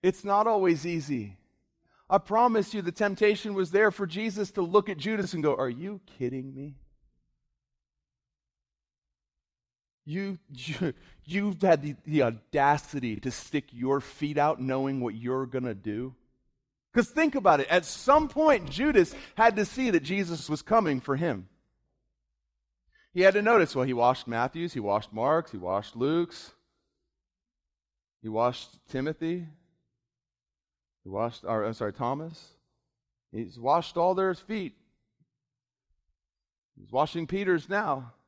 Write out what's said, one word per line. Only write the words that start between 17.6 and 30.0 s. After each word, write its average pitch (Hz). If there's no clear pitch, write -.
it. 131
At 175
some 294
point, 269
Judas 190
had 220
to 214
see 254
that 170
Jesus 170
was 151
coming 175
for 139
him. 131
He 180
had 190
to 208
notice, 214
well, 127
he 131
washed 120
Matthew's, 131
he 127
washed 104
Mark's, 143
he 110
washed 95
Luke's, 165
he 110
washed 117
Timothy, 160